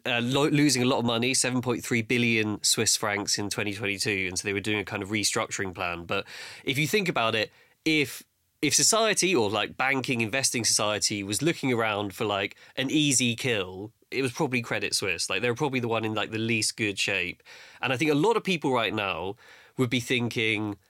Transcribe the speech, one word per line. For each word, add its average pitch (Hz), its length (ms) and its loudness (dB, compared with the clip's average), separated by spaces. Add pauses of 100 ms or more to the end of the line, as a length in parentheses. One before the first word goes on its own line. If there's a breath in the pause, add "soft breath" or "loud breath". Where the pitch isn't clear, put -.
uh, 120 160 0
lo-, 139 260 2
losing 143 340 4
a 123 40 4
lot 127 120 4
of 120 60 0
money, 120 300 2
seven 127 260 2
point 120 240 -2
three 120 180 0
billion 113 600 2
Swiss - 340 2
francs 104 400 0
in 101 140 -2
twenty 104 240 -4
twenty-two, 101 540 -2
and 92 100 -6
so - 80 -4
they 101 60 0
were 101 80 -2
doing 104 180 0
a 101 60 -2
kind 104 180 -6
of 95 60 -8
restructuring 101 640 -2
plan. 87 300 -4
But 98 200 -2 (400 loud breath)
if 135 140 -2
you 156 80 0
think 202 220 0
about 113 260 0
it, 110 160 0 (340 soft breath)
if, 156 380 0 (400)
if 143 120 2
society, 190 600 4
or, 110 160 2
like, 107 260 -2
banking, 131 440 0
investing 117 440 0
society, 104 580 0
was 101 200 -4
looking 147 300 0
around 107 420 0
for, 120 100 -4
like, 101 320 0 (200 loud breath)
an 131 140 -2
easy 127 460 2
kill, 104 560 -4 (180)
it 123 120 -4
was 127 100 -2
probably 127 300 -2
Credit 107 320 -4
Suisse. 90 340 -2
Like, 95 140 -2
they're 120 120 2
probably 131 260 -2
the 120 80 -2
one 110 160 0
in, 110 100 -2
like, 104 160 -2
the 110 80 -4
least 113 380 0
good 104 220 -2
shape. 92 440 -2 (400 loud breath)
And 127 100 0
I 131 40 0
think 151 140 2
a 151 40 4
lot 196 220 4
of 220 60 -2
people 156 300 0
right 110 220 2
now 95 420 -2 (400 loud breath)
would 127 140 0
be 127 100 2
thinking, 110 760 0 (140)